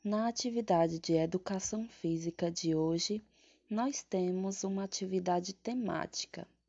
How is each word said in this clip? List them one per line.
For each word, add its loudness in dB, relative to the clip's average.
Na 0
atividade 2
de 0
educação 0
física -2
de 0
hoje, 0
nós 0
temos 0
uma -2
atividade 0
temática -6